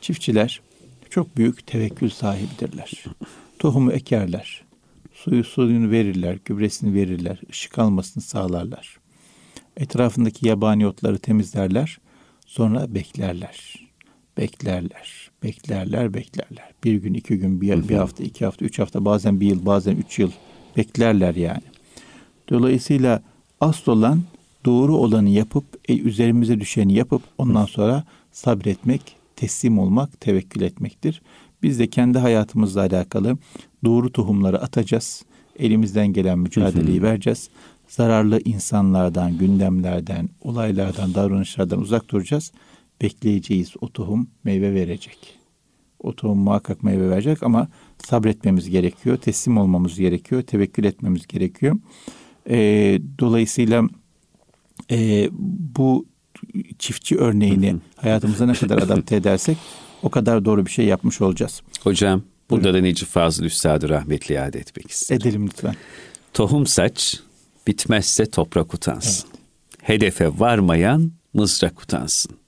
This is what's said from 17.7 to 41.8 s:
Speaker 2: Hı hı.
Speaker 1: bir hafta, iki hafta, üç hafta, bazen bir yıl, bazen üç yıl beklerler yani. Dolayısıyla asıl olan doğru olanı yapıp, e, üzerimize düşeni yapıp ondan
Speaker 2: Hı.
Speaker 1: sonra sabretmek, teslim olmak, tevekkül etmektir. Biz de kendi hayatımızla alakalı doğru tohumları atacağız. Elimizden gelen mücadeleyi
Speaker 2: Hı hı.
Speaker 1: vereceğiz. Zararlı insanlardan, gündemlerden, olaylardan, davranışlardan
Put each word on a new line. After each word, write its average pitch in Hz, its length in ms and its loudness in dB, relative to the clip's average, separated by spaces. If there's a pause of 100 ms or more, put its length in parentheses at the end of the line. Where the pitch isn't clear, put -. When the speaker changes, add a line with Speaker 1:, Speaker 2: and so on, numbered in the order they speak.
Speaker 2:
Hı 95 60 2
hı. 85 120 -2
Speaker 1:
bir 107 80 0
hafta, 92 280 -4
iki - 200 -8
hafta, 95 200 -4
üç - 140 -6
hafta, 98 260 -2
bazen 101 360 2
bir 101 60 2
yıl, 95 200 0
bazen 101 300 2
üç - 220 -6
yıl 92 120 2 (460)
beklerler 104 580 2
yani. 85 280 -4 (880)
Dolayısıyla 127 720 2 (380)
asıl 156 320 0
olan 120 300 4 (420)
doğru 131 320 4
olanı 110 320 4
yapıp, 110 360 2 (240)
e, 123 100 2
üzerimize 117 640 2
düşeni 104 340 2
yapıp 123 280 0 (160)
ondan 117 240 2
Speaker 2:
Hı. 101 80 -2
Speaker 1:
sonra 123 340 0 (280)
sabretmek, 113 720 -2 (340)
teslim 117 420 0
olmak, 101 420 0
tevekkül 98 400 -2
etmektir. - 640 -6 (400)
Biz 135 160 0
de 117 80 2
kendi 123 320 2
hayatımızla 107 640 2
alakalı 95 580 0 (460)
doğru 120 280 2
tohumları 98 500 0
atacağız. 117 600 -4 (360)
Elimizden 107 500 2
gelen 92 300 0
mücadeleyi 90 580 0
Speaker 2:
Hı 90 40 2
hı. 98 60 2
Speaker 1:
vereceğiz. 113 420 -2 (400)
Zararlı 110 560 2
insanlardan, 92 920 0
gündemlerden, 92 880 0 (120)
olaylardan, 101 760 -2
davranışlardan 95 680 -2